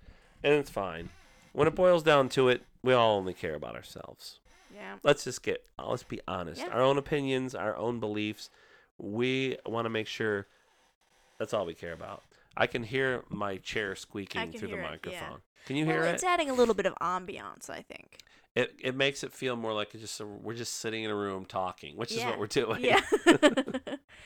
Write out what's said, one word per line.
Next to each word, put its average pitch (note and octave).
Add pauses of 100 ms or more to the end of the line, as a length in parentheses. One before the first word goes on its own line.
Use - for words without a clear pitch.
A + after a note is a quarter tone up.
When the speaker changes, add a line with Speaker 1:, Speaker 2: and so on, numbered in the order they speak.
(440)
Speaker 1:
And C#3+
it's C#3+
fine. F2 (440)
When D3
it D#3+
boils F3+
down D3
to C3
it, B2 (180)
we B2+
all A2+
only F#2
care D#2+
about C2
ourselves. - (340)
Speaker 2:
Yeah. C#3
Speaker 1:
Let's C#3+
just -
get, - (140)
let's A#2
be -
honest. F2
Speaker 2:
Yeah. -
Speaker 1:
Our A#2+
own C#3
opinions, C3+
our G2+
own A#2
beliefs. G#2+ (480)
We B2+ (100)
wanna A#2
make A2
sure G#2 (880)
that's A2
all G#2
we E2
care E2+
about. E2+ (340)
I -
can B2
hear B2+
my G2+
chair G2
squeaking -
Speaker 2:
I -
can D#2+
Speaker 1:
through G2+
the -
Speaker 2:
hear -
it, -
yeah. D2+
Speaker 1:
microphone. D#2 (260)
Can C3
you D3+
Speaker 2:
Well, D#3+
Speaker 1:
hear D#3+
Speaker 2:
it's E3+
Speaker 1:
it? F4+
Speaker 2:
adding E4+
a C4
little A#3+
bit F#3+
of E3
ambiance, F3
I D#2+
think. - (380)
Speaker 1:
It, B2
it C3
makes C#3
it -
feel B2+
more A2+
like G#2
it's A2
just -
a, G#2+
we're G#2
just A#2
sitting A2
in G#2+
a G#2
room G2
talking, F2+
which A2+
is A3+
Speaker 2:
Yeah. A#3+
Speaker 1:
what -
we're G#2
doing. A2+
Speaker 2:
Yeah. B3+ (260)
Speaker 1:
<laughs> -
Speaker 2:
<laughs> C4+ (280)